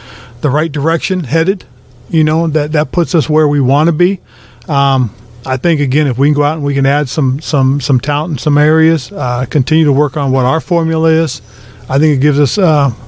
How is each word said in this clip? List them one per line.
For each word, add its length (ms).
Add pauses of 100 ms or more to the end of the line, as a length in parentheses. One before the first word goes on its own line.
(420)
the 80
right 220
direction 540
headed, 400 (440)
you 140
know, 240
that, 240
that 200
puts 220
us 160
where 180
we 120
wanna 320
be. 280 (480)
Um, 460 (320)
I 120
think, 220
again, 280
if 100
we 120
can 40
go 100
out 120
and 100
we 80
can 140
add 200
some, 320
some, 400
some 200
talent 320
in 80
some 180
areas, 540
uh, 360
continue 380
to 80
work 240
on 140
what 140
our 140
formula 520
is, 320 (460)
I 100
think 180
it 40
gives 180
us, 180
uh, 340 (160)